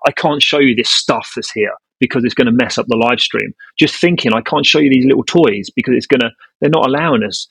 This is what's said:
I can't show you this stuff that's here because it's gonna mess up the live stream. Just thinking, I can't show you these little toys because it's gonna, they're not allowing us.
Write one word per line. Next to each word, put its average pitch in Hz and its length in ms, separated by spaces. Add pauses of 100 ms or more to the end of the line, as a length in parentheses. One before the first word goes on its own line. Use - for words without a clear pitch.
I 143 60
can't 147 300
show - 180
you 131 160
this 117 140
stuff - 460
that's - 160
here 101 220 (260)
because 123 240
it's 117 100
gonna 123 180
mess 117 260
up 113 100
the 117 100
live 117 220
stream. 107 340 (260)
Just 151 200
thinking, 170 340
I 110 80
can't 147 240
show - 140
you 147 100
these 131 160
little 135 180
toys 120 520
because 127 200
it's 113 120
gonna, 120 240 (300)
they're 147 80
not 156 160
allowing 139 380
us. 101 280